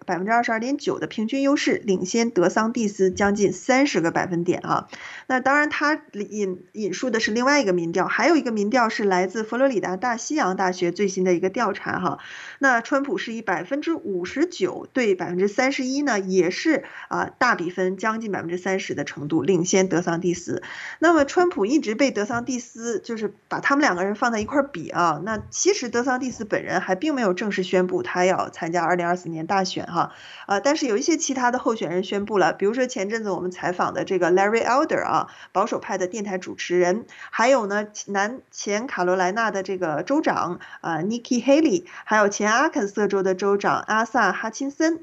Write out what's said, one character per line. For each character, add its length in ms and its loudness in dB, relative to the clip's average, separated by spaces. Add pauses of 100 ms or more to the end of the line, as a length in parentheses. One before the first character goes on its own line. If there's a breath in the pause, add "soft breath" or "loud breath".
百 100 -2
分 100 -2
之 60 -2
二 100 6
十 120 -2
二 80 -2
点 160 -2
九 200 -4
的 100 -4
平 200 -4
均 140 -2
优 160 4
势 260 0
领 220 2
先 240 2
德 180 4
桑 240 2
蒂 160 0
斯 240 2
将 240 2
近 160 4
三 340 4
十 140 0
个 120 2
百 140 0
分 200 -2
点 160 -2
啊。 260 -2 (400 loud breath)
那 140 0
当 160 4
然 120 2
他 320 0 (120)
引， 580 -4
引 220 -4
述 160 -2
的 100 0
是 120 0
另 120 0
外 180 6
一 40 -2
个 80 4
民 180 0
调， 160 0
还 220 2
有 80 6
一 40 2
个 120 -2
民 160 0
调 180 4
是 160 -2
来 240 4
自 160 -4
佛 140 -4
罗 100 4
里 140 0
达 160 -4
大 180 -2
西 200 -6
洋 200 2
大 160 2
学 220 0
最 160 0
新 160 0
的 80 4
一 80 2
个 80 0
调 240 0
查 260 -4
哈。 200 -2 (400 loud breath)
那 200 4
川 240 0
普 140 -2
是 160 -6
以 80 -8
百 240 -2
分 160 -4
之 120 -2
五 300 -4
十 220 -2
九 480 -4
对 220 2
百 120 -4
分 100 -4
之 120 2
三 240 0
十 100 -2
一 180 -2
呢， 180 2
也 300 2
是， 360 0 (240 loud breath)
啊， 280 -2
大 180 4
比 140 -4
分 280 -2
将 240 -2
近 100 -6
百 80 -2
分 100 -6
之 80 -4
三 220 -2
十 140 -6
的 100 -2
程 240 -8
度 160 0
领 220 2
先 240 4
德 120 2
桑 200 -2
蒂 120 0
斯。 300 -8 (360 loud breath)
那 120 6
么 140 4
川 240 2
普 160 0
一 140 2
直 140 -2
被 180 2
德 120 -2
桑 220 -4
蒂 140 -4
斯， 400 -6
就 180 -6
是 160 -6 (160)
把 100 -4
他 160 0
们 60 4
两 140 4
个 80 0
人 100 0
放 180 0
在 80 -2
一 60 -2
块 140 0
儿 80 2
比 220 -8
啊， 360 2
那 240 -4
其 240 2
实 160 -4
德 140 0
桑 160 0
蒂 100 -4
斯 160 -8
本 180 -2
人 180 -2
还 120 -2
并 220 0
没 60 -2
有 120 2
正 180 -2
式 120 -2
宣 240 2
布 160 -2
他 220 0
要 240 2
参 220 -6
加 120 0
二 120 2
零 120 0
二 80 2
四 140 -8
年 180 -6
大 160 2
选 240 -6
哈， 240 -2 (360 loud breath)
呃， 140 0
但 140 2
是 100 -2
有 120 2
一 40 -2
些 160 2
其 160 -2
他 160 2
的 80 2
候 180 0
选 140 -4
人 140 0
宣 220 -4
布 120 -2
了， 160 4
比 120 -2
如 100 2
说 100 0
前 240 -4
阵 140 -4
子 80 -4
我 80 -2
们 100 -4
采 220 -4
访 220 -2
的 120 -4
这 140 -2
个 120 2
Larry 320 4
Elder 400 2
啊， 240 0 (240 loud breath)
保 140 0
守 140 -4
派 180 -6
的 80 -2
电 180 -6
台 140 -4
主 160 -10
持 240 -2
人， 280 2 (260 loud breath)
还 180 2
有 160 4
呢， 220 -4 (180)
南， 360 -2 (100)
前 340 -4
卡 180 -4
罗 120 2
来 160 2
纳 180 0
的 140 -4
这 160 -6
个 240 -2
州 180 0
长， 380 -2 (220 loud breath)
呃， 220 -4
Nikki 400 -2
Haley， 420 4 (200 loud breath)
还 120 0
有 120 6
前 220 0
阿 180 4
肯 180 -2
色 200 0
州 160 0
的 100 2
州 240 2
长 220 2
阿 260 0
萨 260 2
哈 200 -6
钦 180 -6
森 340 0